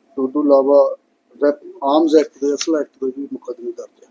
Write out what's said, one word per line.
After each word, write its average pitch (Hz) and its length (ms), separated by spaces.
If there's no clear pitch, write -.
ਤੇ - 160
ਉਸ 131 120
ਤੋਂ 147 100
ਇਲਾਵਾ 139 520
ਵੈਪ-, 147 400
ਆਰਮਜ਼ 151 320
ਐਕਟ 147 160
ਦੇ, 143 120
ਅਸਲਾ 156 260
ਐਕਟ - 260
ਦੇ 131 120
ਵੀ 139 160
ਮੁਕੱਦਮੇ 120 380
ਦਰਜ - 320
ਆ। - 80